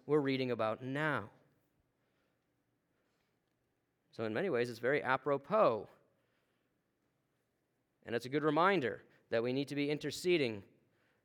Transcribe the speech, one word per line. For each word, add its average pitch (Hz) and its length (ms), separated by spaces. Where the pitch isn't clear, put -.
we're 151 140
reading 131 320
about 110 320
now. 135 400
So 113 120
in 107 100
many 170 180
ways, 120 180
it's 113 100
very 131 220
apropos. 139 880
And 110 100
it's 120 120
a - 20
good 143 140
reminder 156 580
that 113 100
we 123 100
need 139 180
to 143 60
be 143 140
interceding 143 720